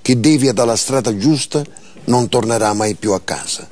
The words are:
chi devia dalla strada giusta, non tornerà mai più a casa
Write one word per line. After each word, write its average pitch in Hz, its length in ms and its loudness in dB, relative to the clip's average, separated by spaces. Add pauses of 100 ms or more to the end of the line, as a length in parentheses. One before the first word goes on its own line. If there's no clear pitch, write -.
chi 127 180 0
devia 135 340 4
dalla 117 240 2
strada 123 400 -2
giusta, 147 460 0 (420)
non 120 240 2
tornerà 110 440 0
mai 107 220 -2
più 107 180 -2
a 95 80 0
casa - 520 -8